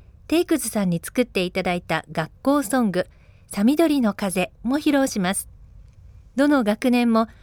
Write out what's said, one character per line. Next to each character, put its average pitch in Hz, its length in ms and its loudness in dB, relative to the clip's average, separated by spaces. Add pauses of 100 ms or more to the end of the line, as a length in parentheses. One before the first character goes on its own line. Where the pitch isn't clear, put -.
(280)
テ 330 140 0
イ 339 40 0
ク 320 120 0
ズ - 120 -4
さ 208 140 -2
ん 185 60 0
に 170 140 0
作 - 180 -4
っ 240 40 2
て 190 180 -4
い 185 80 -4
た 185 120 -4
だ 180 100 -2
い 175 80 -4
た 160 300 -4
学 156 200 -6 (100)
校 277 220 0
ソ 277 180 -2
ン 208 100 0
グ、 - 160 -2 (400)
さ 202 160 -4
み 262 120 4
ど 330 120 4
り 285 140 2
の 208 120 0
風 185 380 -4 (120)
も 254 160 -2
披 - 120 0
露 269 160 2
し 220 120 -4
ま 185 140 0
す。 - 140 -8 (880)
ど 277 120 2
の 285 160 4
学 214 260 0
年 240 240 2
も 226 140 2 (160)